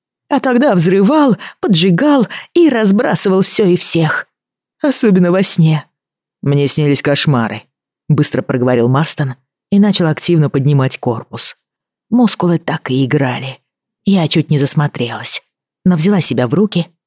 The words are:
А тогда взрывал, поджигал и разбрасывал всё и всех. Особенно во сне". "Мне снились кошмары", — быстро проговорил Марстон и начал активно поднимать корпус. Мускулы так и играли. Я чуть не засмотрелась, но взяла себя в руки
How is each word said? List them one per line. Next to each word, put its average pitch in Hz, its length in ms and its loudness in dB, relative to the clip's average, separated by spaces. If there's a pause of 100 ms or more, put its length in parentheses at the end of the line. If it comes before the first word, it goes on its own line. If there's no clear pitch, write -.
(280)
А 277 120 -2
тогда 247 340 0
взрывал, 196 640 2 (240)
поджигал 202 640 2 (280)
и 339 140 4
разбрасывал 202 760 0
всё 208 240 -2
и 180 100 2
всех. - 500 -2 (560)
Особенно 190 480 2
во 185 120 2
сне". 160 440 0 (560)
"Мне 143 240 0
снились 143 360 0
кошмары", — 123 600 -2 (460)
быстро 147 340 0
проговорил 123 460 0
Марстон 135 480 -2 (340)
и 202 80 2
начал 196 300 2
активно 156 420 0
поднимать 135 480 0
корпус. - 580 -6 (540)
Мускулы 185 480 2
так - 320 -8
и 131 140 0
играли. 131 560 -4 (440)
Я 190 220 2
чуть 151 240 -2
не 151 80 0
засмотрелась, 131 840 -4 (420)
но 185 100 2
взяла 175 260 0
себя 123 280 -2
в 110 60 -4
руки 180 340 -2 (180)